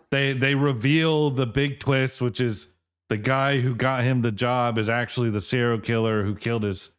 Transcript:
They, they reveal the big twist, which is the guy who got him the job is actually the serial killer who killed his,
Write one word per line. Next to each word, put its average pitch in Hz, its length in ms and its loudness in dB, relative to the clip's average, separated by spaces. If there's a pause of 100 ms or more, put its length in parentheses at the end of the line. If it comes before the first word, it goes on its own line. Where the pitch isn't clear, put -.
(100)
They, 139 240 0
they 135 200 0
reveal 143 760 2
the 131 160 0
big 139 340 -2
twist, 131 400 0
which 123 200 -2
is 117 280 -4 (400)
the 113 80 0
guy 135 440 0
who 127 140 0
got 127 300 0
him 127 180 2
the 117 100 0
job 120 440 0
is 110 120 0
actually 117 420 0
the 104 100 0
serial 120 400 0
killer 113 440 0
who 101 100 -2
killed 117 300 -2
his, 98 340 -4